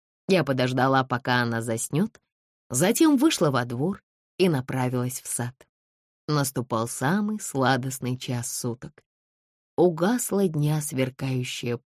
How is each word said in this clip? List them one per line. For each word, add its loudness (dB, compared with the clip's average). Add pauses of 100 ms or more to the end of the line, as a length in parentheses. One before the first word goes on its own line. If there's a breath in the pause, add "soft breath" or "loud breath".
(300)
Я 4
подождала, 2
пока 0
она -2
заснет, -2 (500)
затем 4
вышла 2
во 0
двор -4 (360)
и 4
направилась -2
в -16
сад. -6 (760)
Наступал 0
самый -2
сладостный 0
час -6
суток. -8 (720)
Угасло 2
дня 0
сверкающее -4